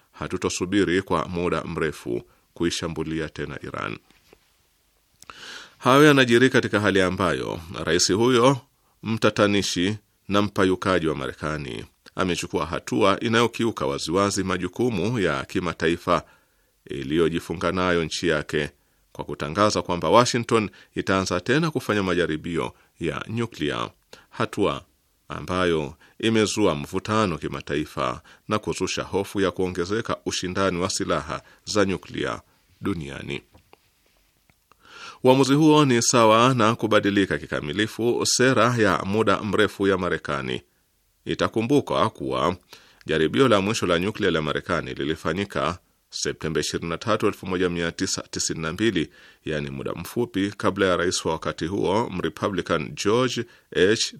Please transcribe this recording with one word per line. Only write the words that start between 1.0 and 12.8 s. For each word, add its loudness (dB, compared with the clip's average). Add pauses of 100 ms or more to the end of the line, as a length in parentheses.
kwa -2
muda -2
mrefu -6 (320)
kuishambulia -4
tena -10
Iran." -8 (1800)
Hayo 6
yanajiri 6
katika 2
hali 4
ambayo 0 (240)
rais 2
huyo 4 (460)
mtatanishi 2 (300)
na 2
mpayukaji 2
wa -2
Marekani -8 (300)
amechukua -2
hatua 0